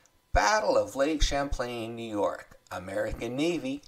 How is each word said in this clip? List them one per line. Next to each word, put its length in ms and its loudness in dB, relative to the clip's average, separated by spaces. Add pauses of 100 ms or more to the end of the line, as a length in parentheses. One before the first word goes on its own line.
(340)
Battle 420 4
of 180 0
Lake 280 2
Champlain, 720 -2
New 140 -8
York. 400 -2 (220)
American 640 -4
Navy 520 -2